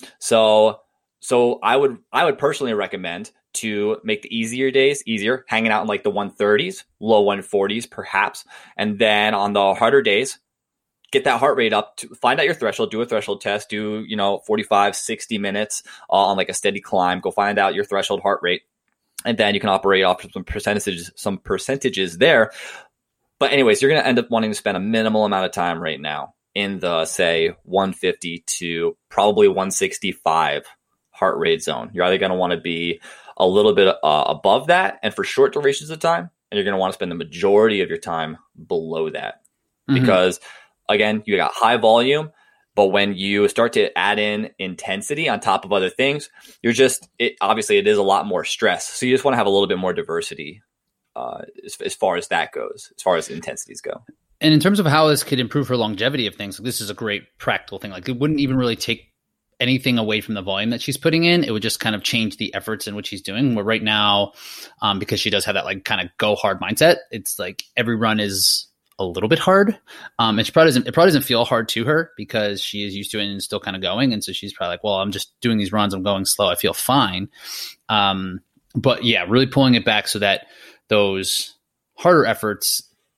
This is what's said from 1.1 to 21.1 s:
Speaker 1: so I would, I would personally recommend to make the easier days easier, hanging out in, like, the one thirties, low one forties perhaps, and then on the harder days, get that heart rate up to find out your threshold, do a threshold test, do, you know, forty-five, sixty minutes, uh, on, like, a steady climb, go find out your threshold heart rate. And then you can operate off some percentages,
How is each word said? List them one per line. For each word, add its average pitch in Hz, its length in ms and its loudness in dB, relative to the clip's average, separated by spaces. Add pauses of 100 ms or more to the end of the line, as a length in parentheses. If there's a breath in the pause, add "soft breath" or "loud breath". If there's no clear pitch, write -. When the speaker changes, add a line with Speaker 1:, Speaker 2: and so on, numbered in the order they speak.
Speaker 1:
so 120 420 0
I 113 160 2
would, 139 220 2 (120)
I 143 140 2
would 156 140 -2
personally 139 340 -2
recommend 92 560 -6 (240)
to 104 500 -2
make 107 200 -4
the - 120 -12
easier 120 360 -2
days 135 340 2
easier, 113 420 -2
hanging 113 240 0
out 107 120 0
in, 110 40 -6
like, 104 140 -2
the 107 80 -2
one 98 220 -4
thirties, 104 520 0 (160)
low 107 220 4
one 101 220 0
forties 104 420 -2
perhaps, - 580 -4 (320 loud breath)
and 104 220 -2
then 107 380 4
on 101 180 0
the 98 220 4
harder 123 260 4
days, 113 380 0 (720)
get - 140 2
that 123 160 2
heart 139 160 4
rate 113 160 2
up - 240 -2
to - 180 -16
find 131 240 0
out 151 60 2
your 165 100 0
threshold, 110 340 -2
do 110 120 -4
a 120 40 0
threshold 104 360 -4
test, 104 260 -4
do, 107 400 -6
you 107 80 -8
know, 101 320 0
forty-five, 101 480 2
sixty - 420 -8
minutes, 101 460 -6 (260 loud breath)
uh, - 40 0
on, 98 240 4
like, 92 100 0
a - 60 -8
steady 98 260 -4
climb, 92 400 0
go 92 120 -4
find 104 280 0
out 98 160 2
your 101 80 -2
threshold 101 380 -2
heart 101 200 0
rate. 90 200 -2 (640)
And 117 120 0
then 104 160 2
you 98 60 0
can 104 100 -2
operate 95 360 2
off 90 260 0
some 95 140 -10
percentages, 98 720 -4